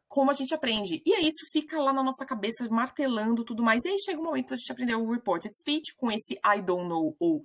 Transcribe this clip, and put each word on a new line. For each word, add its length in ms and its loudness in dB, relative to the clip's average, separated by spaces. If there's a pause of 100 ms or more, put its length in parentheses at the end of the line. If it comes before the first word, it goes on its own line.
como 240 2
a 20 -2
gente 200 -4
aprende. 520 -2
E 80 6
aí 140 2
isso 240 4
fica 280 -2
lá 140 4
na 100 2
nossa 220 0
cabeça, 440 -2
martelando 760 0
tudo 180 -4
mais. 220 4
E 40 -2
aí 100 0
chega 200 -4
o 40 -6
momento 260 -4
da 80 -6
gente 140 -6
aprender 240 -2
o 140 -2
reported 460 -4
speech 400 -2
com 160 -2
esse 220 2
"I 280 2
don't 280 -2
know" 300 0
ou 260 2